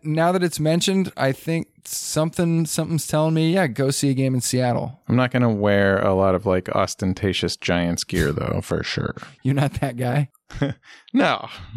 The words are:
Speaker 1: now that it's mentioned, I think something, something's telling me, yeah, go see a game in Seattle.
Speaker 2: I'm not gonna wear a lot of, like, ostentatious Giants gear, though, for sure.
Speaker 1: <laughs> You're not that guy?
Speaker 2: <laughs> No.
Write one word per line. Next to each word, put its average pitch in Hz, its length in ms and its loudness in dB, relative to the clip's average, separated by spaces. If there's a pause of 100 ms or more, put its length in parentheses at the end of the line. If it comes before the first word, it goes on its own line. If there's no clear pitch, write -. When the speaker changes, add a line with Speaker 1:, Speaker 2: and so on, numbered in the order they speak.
Speaker 1:
now 160 300 2
that 185 100 0
it's 175 180 0
mentioned, 180 560 0
I 135 160 0
think 165 360 -4 (180)
something, 165 800 -2
something's 160 400 -4
telling 160 300 0
me, 160 180 2
yeah, 185 140 2
go 135 240 0
see 139 180 0
a 131 60 0
game 131 180 0
in 123 80 0
Seattle. 123 640 -2
Speaker 2:
I'm - 80 2
not 123 140 2
gonna 123 240 2
wear 101 460 4
a 98 160 2
lot 95 180 4
of, 92 140 0
like, 92 220 2
ostentatious 92 840 -2
Giants 87 480 -2
gear, 80 280 0
though, - 320 -2
for 80 180 -4
sure. - 320 -4 (160)
Speaker 1:
<laughs> - 140 -16
You're 135 100 0
not 139 280 0
that 131 140 -4
guy? 127 340 -2 (300)
Speaker 2:
<laughs> 143 140 -2 (400)
No. 160 340 0 (300)